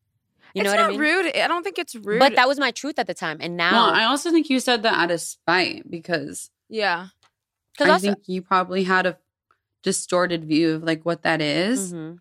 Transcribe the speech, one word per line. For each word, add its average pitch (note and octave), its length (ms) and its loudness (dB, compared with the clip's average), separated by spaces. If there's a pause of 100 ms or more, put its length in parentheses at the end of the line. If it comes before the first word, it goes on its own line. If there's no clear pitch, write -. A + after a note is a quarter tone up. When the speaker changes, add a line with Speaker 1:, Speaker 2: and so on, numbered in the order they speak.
(540)
Speaker 1:
You F#3+ 80 -4
Speaker 2:
It's G3+ 40 0
Speaker 1:
know G3 60 2
what G#3 80 2
I - 40 4
Speaker 2:
not G#3 80 2
Speaker 1:
mean? G#3+ 100 -4
Speaker 2:
rude. E4 340 0
I - 120 0
don't E4+ 160 0
think F#4 140 -6
it's - 180 -8
rude. G#3+ 240 -2
Speaker 1:
But C4 160 4
that B3+ 120 4
was C#4 100 0
my B3+ 140 0
truth - 280 -8
at G#3+ 80 -2
the F3 60 -6
time. D#3+ 280 -6
And F3 160 -6
now F#3 300 4
Speaker 3:
Well, - 60 2
I A3 120 2
also C#4+ 260 0
think D#4 180 2
you C4 120 2
said A#3+ 220 0
that A3 140 2
out F3 140 2
of E3 100 0
spite - 680 -2
because E3 580 -6 (200)
Speaker 2:
Yeah. F#3+ 400 -4 (680)
Speaker 1:
'Cause D4 100 4
Speaker 3:
I D#4 40 6
Speaker 1:
also G3+ 220 2
Speaker 3:
think - 160 -10
you F#3 120 -4
probably F#3 440 0
had F#3 200 2
a F3 140 -4 (640)
distorted F3 640 0
view D#3 300 2
of, D#3+ 80 -8
like, D#3+ 220 -2
what E3+ 180 -2
that D#3+ 180 2
is. F3 520 -2
Speaker 1:
Mm-hmm. E3 280 -12